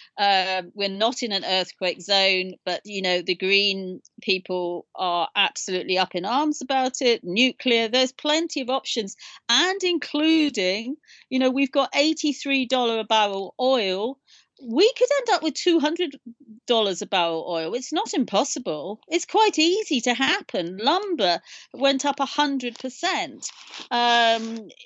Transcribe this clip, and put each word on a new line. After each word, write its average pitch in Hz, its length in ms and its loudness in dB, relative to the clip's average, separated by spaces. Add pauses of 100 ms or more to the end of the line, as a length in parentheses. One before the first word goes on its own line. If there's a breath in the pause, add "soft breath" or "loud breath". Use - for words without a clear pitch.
(180 loud breath)
Um, 190 560 0
we're 202 140 -4
not 214 360 -2
in 214 100 -4
an 190 100 -2
earthquake 185 580 -2
zone, 190 520 2 (100)
but, 180 220 -4
you 202 160 -6
know, 180 200 0
the 175 140 -2
green 190 680 0 (200)
people 180 640 -4 (100)
are 175 400 -2
absolutely 185 600 -2
up 185 180 -2
in 175 80 -4
arms 285 380 -2
about 262 400 -2
it. 240 220 2
Nuclear, 226 680 0
there's 254 240 2
plenty 311 480 -2
of 233 80 -8
options, - 480 -4 (320 loud breath)
and 370 340 2
including, 294 1120 0 (340 soft breath)
you 262 100 0
know, 262 100 4
we've 262 220 0
got 269 240 2
eighty-three 285 720 0
dollar 240 320 0
a 220 40 -4
barrel 208 560 0
oil. 240 600 0 (420 soft breath)
We 285 360 4
could 494 100 4 (120)
end 453 160 2
up 311 80 -2
with 311 100 -2
two 330 260 2
hundred 302 380 -2 (500)
dollars 214 340 2
a 208 40 -6
barrel 170 420 0
oil. 165 260 -4
It's 262 200 -6
not 381 200 -2
impossible. 202 920 -2
It's 330 180 0
quite 427 320 2
easy 339 440 2
to 247 120 0
happen. 240 640 -2
Lumber 254 600 0 (340 loud breath)
went 269 320 0
up 277 140 0
a 269 60 0
hundred 269 520 -2
percent. 254 720 -6 (400 loud breath)
Um, 226 800 2 (180)